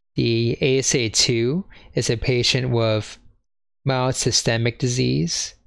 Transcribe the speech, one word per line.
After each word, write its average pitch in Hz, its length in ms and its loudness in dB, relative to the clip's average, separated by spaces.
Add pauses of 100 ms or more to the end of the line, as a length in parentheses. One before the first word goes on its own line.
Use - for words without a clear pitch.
(140)
The 117 460 0
A 135 180 2
S - 160 0
A 123 140 0
two 123 560 0 (300)
is - 160 -2
a 120 60 0
patient 127 540 0
with 113 480 0 (680)
mild 131 300 0
systemic 117 640 0
disease. 127 800 -2 (100)